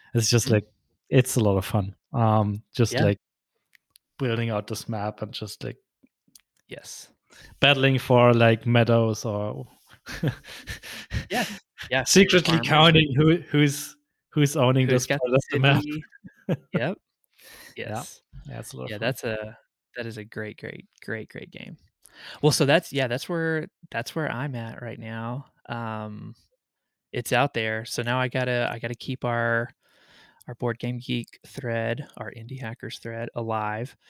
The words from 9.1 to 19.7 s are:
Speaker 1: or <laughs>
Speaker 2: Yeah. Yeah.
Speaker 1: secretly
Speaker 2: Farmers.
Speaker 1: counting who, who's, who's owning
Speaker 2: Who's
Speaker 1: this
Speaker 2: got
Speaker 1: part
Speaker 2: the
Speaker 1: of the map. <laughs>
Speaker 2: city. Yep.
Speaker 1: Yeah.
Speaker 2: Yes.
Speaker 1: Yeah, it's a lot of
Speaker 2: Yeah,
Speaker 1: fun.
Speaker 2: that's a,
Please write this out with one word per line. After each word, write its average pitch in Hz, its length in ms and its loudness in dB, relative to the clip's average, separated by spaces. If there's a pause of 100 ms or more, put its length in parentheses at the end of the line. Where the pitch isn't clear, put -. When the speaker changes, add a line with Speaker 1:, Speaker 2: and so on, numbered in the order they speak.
Speaker 1:
or 110 420 -6 (400)
<laughs> - 280 -4 (960)
Speaker 2:
Yeah. 214 140 -2 (460)
Yeah. 127 140 0
Speaker 1:
secretly 175 540 6
Speaker 2:
Farmers. - 100 -2
Speaker 1:
counting 156 480 6
who, 160 220 6 (120)
who's, 147 460 2 (340)
who's 147 260 2
owning 131 320 4
Speaker 2:
Who's 127 140 4
Speaker 1:
this - 40 -4
Speaker 2:
got 139 140 -2
Speaker 1:
part 127 100 -2
Speaker 2:
the 127 60 4
Speaker 1:
of 135 140 4
the 143 100 0
map. 143 220 6
<laughs> - 0 -
Speaker 2:
city. 151 220 -8 (720)
Yep. 170 240 -2 (800)
Speaker 1:
Yeah. - 120 -8
Speaker 2:
Yes. 110 340 -10 (260)
Speaker 1:
Yeah, 123 120 -12
it's - 120 -16
a 131 40 -16
lot 127 80 -10
of 120 60 -10
Speaker 2:
Yeah, 107 60 -8
Speaker 1:
fun. 104 40 -14
Speaker 2:
that's - 240 -4
a, 107 340 -8 (380)